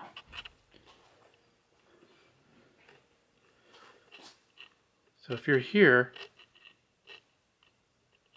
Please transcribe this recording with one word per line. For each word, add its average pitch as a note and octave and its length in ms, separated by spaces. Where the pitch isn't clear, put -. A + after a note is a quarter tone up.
So - 100
if A#2+ 160
you're C#3 100
here, B2 540